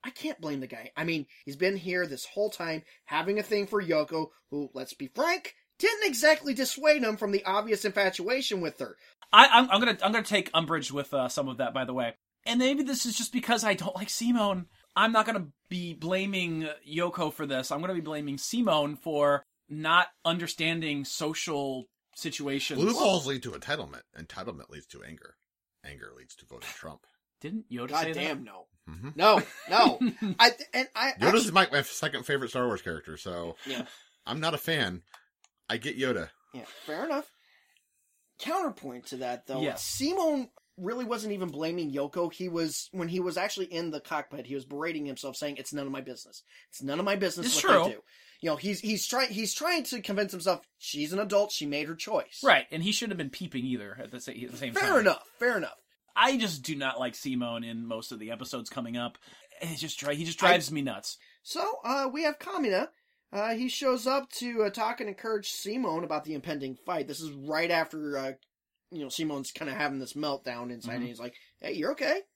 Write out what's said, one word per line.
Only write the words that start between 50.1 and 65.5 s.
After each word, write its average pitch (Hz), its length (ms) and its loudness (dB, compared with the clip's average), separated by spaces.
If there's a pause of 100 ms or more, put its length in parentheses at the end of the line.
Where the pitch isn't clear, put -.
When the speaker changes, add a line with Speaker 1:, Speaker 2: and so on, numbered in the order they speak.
Speaker 1:
himself 180 300 0 (160)
she's 147 340 -4
an 190 60 0
adult, 202 340 2
she 151 140 -4
made 147 220 -2
her 165 60 -6
choice. - 480 -4
Speaker 2:
Right, 185 280 8
and 160 120 -4
he 208 100 0
shouldn't 208 200 -2
have 180 60 -6
been 139 100 -4
peeping 131 380 -6
either 104 360 -6
at 107 80 -12
the 123 100 -12
sa-, 127 120 -12
at 123 180 -12
the 120 60 -12
same 131 160 -6
Speaker 1:
Fair 403 160 2
Speaker 2:
time. 311 120 6
Speaker 1:
enough, 190 260 4 (120)
fair 240 200 2
enough. 151 180 -6 (400)
Speaker 2:
I 269 220 6
just 170 240 -2
do 156 120 -4
not 131 240 -2
like 123 160 -2
Simone 120 480 -4
in 117 240 -8
most 113 260 -8
of 113 60 -12
the 107 120 -10
episodes 117 400 -8
coming 120 260 -8
up. 120 220 -6 (420)
It 165 160 -6
just 147 240 -8
dri-, 147 160 -2
he 160 80 -4
just 165 180 -4
Speaker 1:
I 190 60 6
Speaker 2:
drives 160 240 6
me 151 80 -2
nuts. 117 380 -6 (240)
Speaker 1:
So, - 200 -6 (220)
uh, 262 260 0
we 294 120 -4
have 294 160 0
Kamina. 285 500 0 (440)
Uh, 214 220 -2
he 247 140 -2
shows 247 380 0
up 269 260 0
to, 233 320 0
uh, 202 60 2
talk 226 300 -2
and 220 80 -4
encourage 208 440 -4